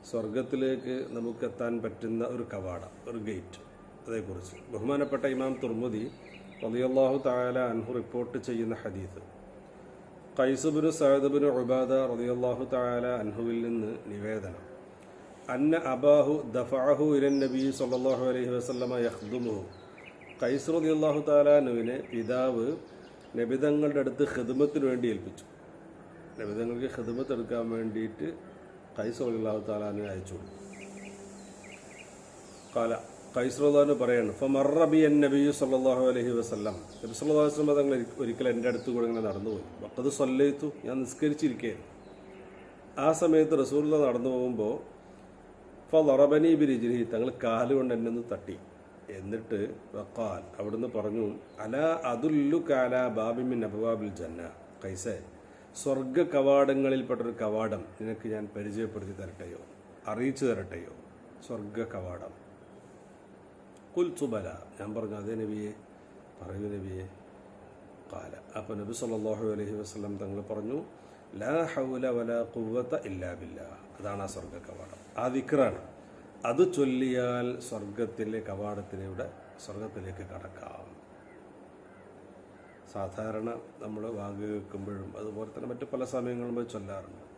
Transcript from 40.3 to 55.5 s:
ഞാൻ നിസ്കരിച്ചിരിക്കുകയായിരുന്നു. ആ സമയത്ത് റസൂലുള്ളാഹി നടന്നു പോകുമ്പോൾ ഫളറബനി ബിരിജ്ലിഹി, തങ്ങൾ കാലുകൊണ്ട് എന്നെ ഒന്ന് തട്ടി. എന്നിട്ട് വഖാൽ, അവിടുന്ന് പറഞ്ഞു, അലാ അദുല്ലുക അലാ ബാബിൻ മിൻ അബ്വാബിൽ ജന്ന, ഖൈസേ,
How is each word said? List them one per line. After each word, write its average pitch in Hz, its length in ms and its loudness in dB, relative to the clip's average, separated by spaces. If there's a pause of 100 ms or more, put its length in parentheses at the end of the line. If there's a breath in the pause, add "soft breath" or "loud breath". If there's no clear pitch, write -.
ഞാൻ 127 180 -4
നിസ്കരിച്ചിരിക്കുകയായിരുന്നു. 127 840 -2 (1160)
ആ - 20 8 (140)
സമയത്ത് 160 320 6 (100)
റസൂലുള്ളാഹി 147 440 4
നടന്നു 123 280 2
പോകുമ്പോൾ 123 380 0 (1160)
ഫളറബനി 151 640 8 (100)
ബിരിജ്ലിഹി, 120 420 4 (100)
തങ്ങൾ 117 140 2 (180)
കാലുകൊണ്ട് 123 520 4
എന്നെ 113 160 0
ഒന്ന് 120 180 -4
തട്ടി. 95 240 -8 (600)
എന്നിട്ട് 107 400 -4 (360)
വഖാൽ, 104 480 -6 (160)
അവിടുന്ന് 110 380 -4
പറഞ്ഞു, 107 300 0 (380)
അലാ 131 220 0 (240)
അദുല്ലുക 147 600 2 (160)
അലാ 127 180 2 (160)
ബാബിൻ 117 320 0
മിൻ 120 160 0
അബ്വാബിൽ 107 420 -2 (100)
ജന്ന, 85 220 -10 (400)
ഖൈസേ, 95 340 -6 (640 loud breath)